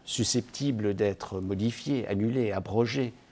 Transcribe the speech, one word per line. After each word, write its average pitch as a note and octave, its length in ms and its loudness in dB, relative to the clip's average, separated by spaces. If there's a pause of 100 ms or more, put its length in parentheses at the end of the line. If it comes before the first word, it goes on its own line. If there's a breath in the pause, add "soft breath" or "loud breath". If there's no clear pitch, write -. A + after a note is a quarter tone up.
susceptible A#2 880 0
d'être G2 460 0
modifié, G#2+ 680 -2
annulé, A2 440 0
abrogé, A2+ 640 0 (180)